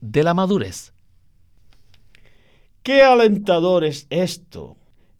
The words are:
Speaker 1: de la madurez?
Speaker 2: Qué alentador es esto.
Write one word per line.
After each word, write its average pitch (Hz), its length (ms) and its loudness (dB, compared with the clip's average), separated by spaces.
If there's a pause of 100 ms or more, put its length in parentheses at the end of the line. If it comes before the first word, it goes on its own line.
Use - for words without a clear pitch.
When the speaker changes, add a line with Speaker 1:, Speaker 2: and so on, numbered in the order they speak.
Speaker 1:
de 117 220 -4
la 170 120 0
madurez? 180 580 -4 (1900)
Speaker 2:
Qué 269 200 2
alentador 196 840 2
es 147 260 -8
esto. 165 680 -8 (440)